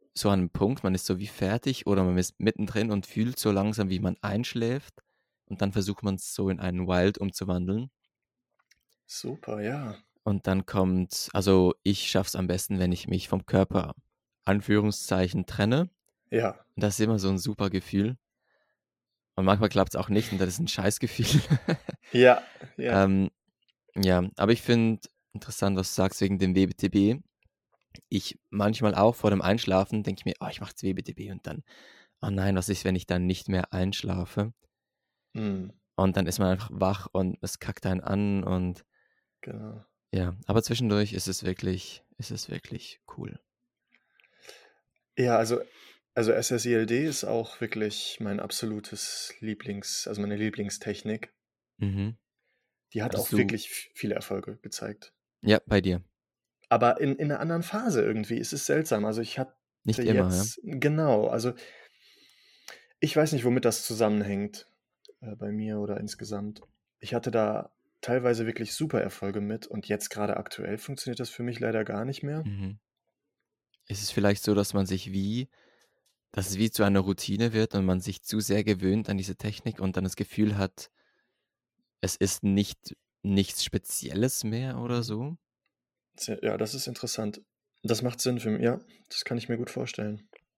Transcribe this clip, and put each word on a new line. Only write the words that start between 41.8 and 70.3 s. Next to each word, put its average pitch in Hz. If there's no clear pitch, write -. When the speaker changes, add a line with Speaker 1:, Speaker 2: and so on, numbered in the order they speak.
Speaker 1:
ist 113
es 107
wirklich -
cool. -
Speaker 2:
Ja, 120
also, 113
also 113
S 113
S 117
I 120
L 110
D 123
ist 151
auch 110
wirklich 107
mein 104
absolutes -
Lieblings-, 104
also 104
meine 104
Lieblingstechnik. 107
Speaker 1:
Mhm. 101
Speaker 2:
Die 107
hat 120
Speaker 1:
Hattest -
Speaker 2:
auch -
Speaker 1:
du 104
Speaker 2:
wirklich 101
f-, -
viele -
Erfolge -
gezeigt. -
Speaker 1:
Ja, 107
bei 104
dir. 90
Speaker 2:
Aber -
in, 139
in 147
einer 139
anderen 170
Phase 202
irgendwie. 110
Es 117
ist 143
seltsam. 143
Also 110
ich -
hatte 262
Speaker 1:
Nicht 123
immer, 92
ja? 95
Speaker 2:
jetzt, 113
genau, 147
also 117
ich 123
weiß 156
nicht, 123
womit 123
das -
zusammenhängt, 104
äh, 107
bei 104
mir 107
oder 104
insgesamt. 104
Ich -
hatte 117
da 107
teilweise 120
wirklich 110
super -
Erfolge 98
mit 107
und 104
jetzt 104
gerade 104